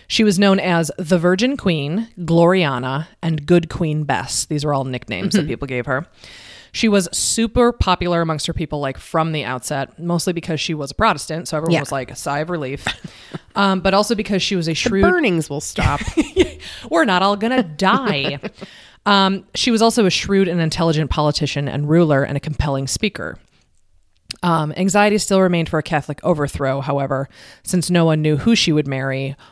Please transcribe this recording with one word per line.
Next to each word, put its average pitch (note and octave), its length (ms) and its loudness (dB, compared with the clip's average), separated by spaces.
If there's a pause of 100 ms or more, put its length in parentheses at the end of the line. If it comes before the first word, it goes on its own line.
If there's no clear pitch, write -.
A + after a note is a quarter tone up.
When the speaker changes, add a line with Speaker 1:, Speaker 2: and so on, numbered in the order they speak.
Speaker 1:
She - 160 2
was G3 160 4
known G3 180 6
as E3+ 400 0
the E3+ 200 0
Virgin F#3 380 2
Queen, E3+ 520 -2 (100)
Gloriana, D#3+ 880 2 (160)
and D#3 240 -2
Good E3+ 240 4
Queen D#3 320 -2
Bess. C3 440 -2
These D3 180 -4
were D3 100 0
all C3+ 100 0
nicknames B2+ 500 -6
that F#3+ 80 2
Speaker 2:
Mm-hmm. D3 60 -4
Speaker 1:
people B2 200 -6
gave B2 180 -4
her. C#3+ 180 -2 (680)
She - 160 0
was G3+ 240 2
super A#3 600 2
popular F3 480 0
amongst D#3+ 280 -2
her F3 40 -4
people, D3+ 280 -4
like, C3+ 180 -4
from D#3+ 340 -2
the D3+ 120 -4
outset, B2+ 560 -6
mostly E3+ 320 0
because E3 280 -4
she - 140 -4
was C#3+ 180 -8
a - 20 -14
Protestant. E3+ 540 -2
So D#3+ 80 -4
everyone E3 180 0
Speaker 2:
Yeah. D3+ 60 2
Speaker 1:
was C#3 120 -8
like, C3 200 -6
a - 40 -14
sigh C#3+ 240 -4
of D#3+ 100 -6
relief. C#3+ 420 -6
<laughs> - 40 -10 (600)
Um, G3 240 2
but F#3+ 140 2
also G#3 200 2
because G3+ 280 -2
she - 120 -2
was E3 140 0
a - 20 -2
Speaker 2:
The D#3+ 60 -2
Speaker 1:
shrewd G3 260 2
Speaker 2:
burnings C4 480 2
will C#3+ 100 -4
stop. - 400 -2 (460)
Speaker 1:
<laughs> - 420 -16
We're D#4+ 160 2
not F#3 180 2
all G3+ 140 2
gonna A#3 280 0
die. D#3+ 800 0
Speaker 2:
<laughs> D#3 60 -8 (560)
Speaker 1:
Um, G3 380 4 (100)
she - 160 0
was A3+ 100 4
also A3+ 240 4
a F#3 60 4
shrewd G3 360 2
and F3 140 0
intelligent D#3+ 500 0
politician D3 580 0
and D3 200 -4
ruler D3+ 340 4
and C#3+ 140 -2
a C#3+ 40 -2
compelling C#3 460 -2
speaker. - 520 -6 (1040)
Um, D#3+ 340 0
anxiety G#3 400 4
still G3 240 2
remained F3 300 2
for D#3+ 80 0
a D3 40 -2
Catholic - 400 -4
overthrow, C#3 600 -2
however, C#3 440 -2 (360)
since - 280 0
no F3 140 4
one D#3 160 4
knew D3+ 160 2
who A3+ 180 4
she - 180 2
would D3 140 2
marry C3+ 500 -4 (160)